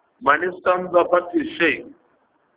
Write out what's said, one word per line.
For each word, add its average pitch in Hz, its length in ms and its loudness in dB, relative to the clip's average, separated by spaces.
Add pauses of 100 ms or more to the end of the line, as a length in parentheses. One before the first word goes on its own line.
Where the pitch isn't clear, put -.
(200)
Man 147 220 2
istanzafati 180 1160 0
shay, 147 260 0 (720)